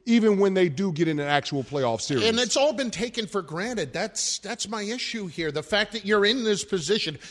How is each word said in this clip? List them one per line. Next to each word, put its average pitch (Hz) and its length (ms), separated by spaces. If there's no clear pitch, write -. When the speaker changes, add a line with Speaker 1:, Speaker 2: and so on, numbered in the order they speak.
Speaker 1:
even 220 320
when 196 160
they 185 140
do 175 240
get 160 160
in 151 140
an 143 60
actual 143 360
playoff 123 380
series. 143 240
Speaker 2:
And 226 120
it's 240 200
all 285 160
been 240 180
taken 233 360
for 196 140
granted. 170 520
That's, - 460
that's 202 280
my 214 140
issue 214 460
here. 160 260
The 151 100
fact 202 300
that 220 120
you're 202 200
in 233 180
this 214 220
position. 165 520